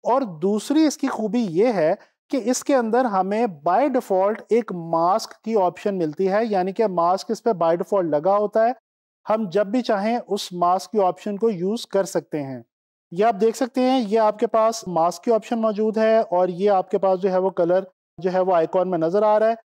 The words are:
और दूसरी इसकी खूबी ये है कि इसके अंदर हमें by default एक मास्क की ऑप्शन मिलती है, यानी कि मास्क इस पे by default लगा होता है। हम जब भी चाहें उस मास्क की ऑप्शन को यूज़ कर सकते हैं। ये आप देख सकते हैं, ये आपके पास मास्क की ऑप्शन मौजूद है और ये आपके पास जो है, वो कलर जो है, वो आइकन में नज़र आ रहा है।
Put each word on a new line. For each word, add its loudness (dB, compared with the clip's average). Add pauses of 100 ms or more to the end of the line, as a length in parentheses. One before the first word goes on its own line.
और 2
दूसरी 0
इसकी -2
खूबी -2
ये 0
है 0 (120)
कि -2
इसके -2
अंदर 2
हमें 0
by 0
default 0 (120)
एक 0
मास्क -2 (140)
की -4
ऑप्शन 0
मिलती -2
है, 0
यानी -2
कि 0
मास्क 0
इस -4
पे 0
by 2
default -2
लगा 0
होता 0
है। 0 (540)
हम -2
जब 0
भी 0
चाहें -2
उस -8
मास्क 0
की 0
ऑप्शन 0
को 0
यूज़ -4
कर 2
सकते -6
हैं। -10 (480)
ये 0
आप 2
देख 0
सकते -2
हैं, 2
ये -2
आपके 2
पास 0
मास्क 0
की -2
ऑप्शन 0
मौजूद -2
है 4
और 0
ये -2
आपके 0
पास 0
जो -2
है, 0
वो 0
कलर 0 (340)
जो -2
है, 0
वो 2
आइकन 2
में -2
नज़र 0
आ 4
रहा 2
है। 0 (140)